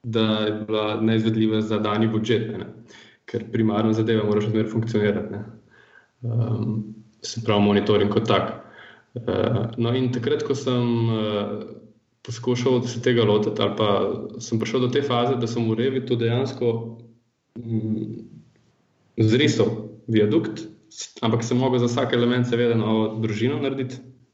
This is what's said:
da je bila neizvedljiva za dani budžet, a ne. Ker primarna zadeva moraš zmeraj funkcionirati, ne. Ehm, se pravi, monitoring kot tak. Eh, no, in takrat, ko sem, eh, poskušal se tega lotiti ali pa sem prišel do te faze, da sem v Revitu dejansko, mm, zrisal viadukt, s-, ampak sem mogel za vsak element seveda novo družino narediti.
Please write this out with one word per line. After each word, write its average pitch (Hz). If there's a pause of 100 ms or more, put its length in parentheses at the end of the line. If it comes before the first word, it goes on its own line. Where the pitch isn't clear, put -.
da 113 (180)
je 107 (100)
bila 107
neizvedljiva 110
za 110
dani 107
budžet, 110
a 95
ne. 90 (560)
Ker 113
primarna 110
zadeva 110
moraš 104
zmeraj 110
funkcionirati, 104
ne. - (800)
Ehm, 117 (400)
se -
pravi, 104
monitoring 104
kot -
tak. - (640)
Eh, 110 (160)
no, 117
in 127
takrat, 123
ko 135
sem, 123 (220)
eh, 104 (600)
poskušal 123
se -
tega 117
lotiti 104
ali 104
pa 107 (460)
sem -
prišel 123
do 123
te 139
faze, 123
da 120
sem 117
v 113
Revitu 123
dejansko, 117 (840)
mm, 110 (1000)
zrisal 113 (380)
viadukt, 110 (240)
s-, -
ampak 117
sem 123
mogel 123
za 120
vsak 123
element 120
seveda 120
novo 110
družino 113
narediti. 135 (380)